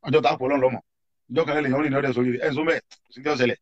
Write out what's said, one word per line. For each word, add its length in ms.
Ọjọ́ 180
tá 80
a 60
kú 100
Ọlọ́run 140
ló 100
mọ̀. 120
Ọjọ́ 160
kan 100
lẹ́yìn, 180
ó 80
rìn 80
ní 80
ọdẹ 140
sórí 200
rẹ̀. 100
Ẹ, 80
ǹ 40
sọ 100
bẹ́ẹ̀, 160
kò 300
sí 100
ní 100
ọ̀sẹ̀ 180
lẹ̀. 140